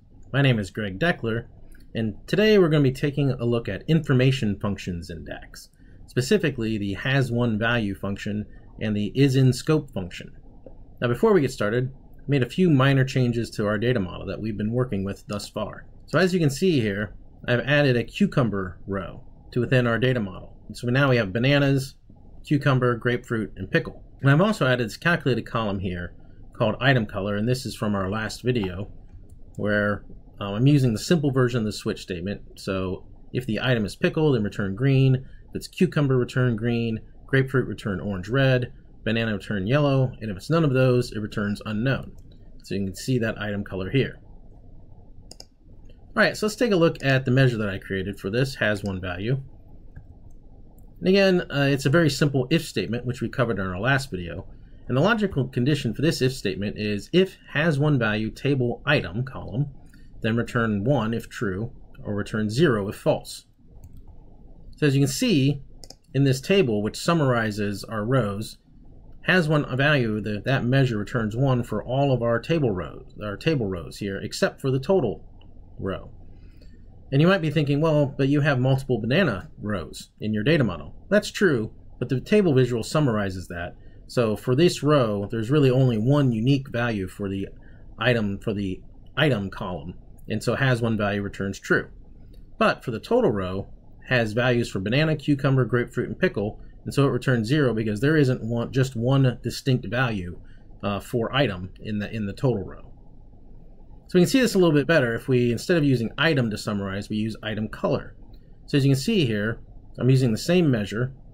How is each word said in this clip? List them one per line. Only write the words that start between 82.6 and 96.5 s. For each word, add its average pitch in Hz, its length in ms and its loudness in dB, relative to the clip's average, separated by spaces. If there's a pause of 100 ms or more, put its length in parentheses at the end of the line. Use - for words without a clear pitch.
summarizes 104 640 0
that. 87 300 -10 (340)
So 110 240 2
for 127 200 0
this 175 280 2
row, 117 480 2
there's 113 180 -2
really 139 220 6
only 123 260 4
one 131 360 4
unique 131 340 2
value 117 400 -2
for 101 220 -6
the 98 180 -6 (500)
item, 107 420 0
for 113 140 -4
the 98 280 -6 (340)
item 117 340 0
column, 90 440 -10 (340)
and 110 160 -4
so 117 120 0
has 127 260 2
one 113 160 0
value 101 240 -2
returns 98 360 -6
true. - 300 -2 (720)
But 202 240 0
for 127 80 -6
the 107 80 -4
total 226 320 2
row, 95 380 -4 (400)
has 117 240 0
values 120 360 2
for 98 120 -4
banana, 147 340 2
cucumber, 135 480 2
grapefruit, 120 460 -2
and - 100 -8
pickle, 107 400 -2 (240)